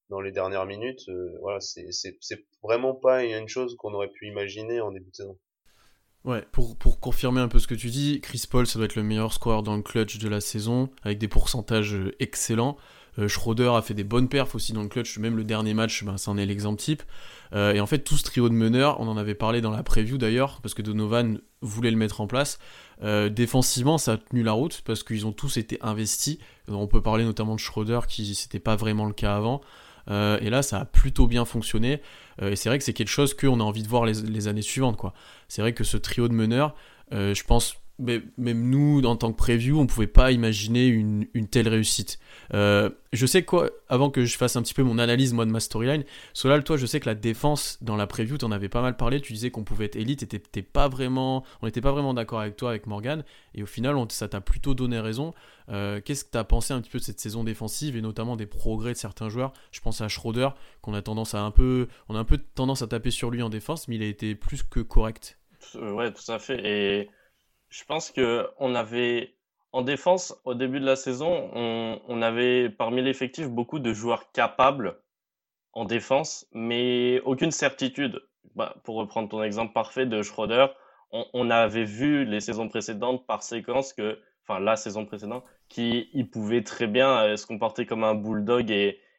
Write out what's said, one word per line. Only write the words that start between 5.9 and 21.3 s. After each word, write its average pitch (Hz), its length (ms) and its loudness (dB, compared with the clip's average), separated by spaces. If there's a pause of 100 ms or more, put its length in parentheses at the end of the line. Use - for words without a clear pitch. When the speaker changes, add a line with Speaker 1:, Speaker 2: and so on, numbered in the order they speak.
Speaker 2:
Ouais, 123 260 -6
pour, - 260 2
pour - 220 10
confirmer 127 420 2
un 120 80 2
peu 117 100 10
ce - 80 8
que 123 80 -2
tu 113 140 -4
dis, 143 340 0
Chris - 280 -8
Paul, 123 160 4
ça 113 120 -4
doit 110 80 0
être - 100 -4
le 107 60 -2
meilleur 110 300 -2
scoreur 110 300 2
dans 107 140 -2
le 104 60 -2
clutch 110 360 -2
de 107 100 -4
la 104 120 -2
saison, 120 500 -2 (120)
avec 104 160 -4
des 107 100 -2
pourcentages, 107 680 4
euh, 95 260 -4
excellents. 117 560 -2 (420)
Euh, 104 100 0
Schroeder 117 460 2
a 110 80 2
fait 107 120 -6
des 104 100 -4
bonnes 123 240 4
perfs 135 260 0
aussi 107 180 -2
dans 107 100 -4
le 104 60 -6
clutch, 117 300 -8
même 113 180 -2
le 110 80 -2
dernier 110 300 -2
match, 110 300 0
ben, 98 120 -6
c'en 101 200 -4
est 101 100 0
l'exemple 104 340 -4
type. 151 220 -2 (500)
Euh, 104 200 4
et 101 80 4
en 101 60 0
fait, - 140 2
tout - 160 4
ce - 80 6
trio 120 240 2
de 117 60 4
meneurs, 120 460 4
on 113 80 -4
en 110 80 -2
avait 104 180 -2
parlé 113 260 0
dans 110 100 -2
la 110 120 -4
preview 117 360 6
d'ailleurs, 123 420 0
parce 104 140 -10
que 107 80 -8
Donovan 107 580 0 (200)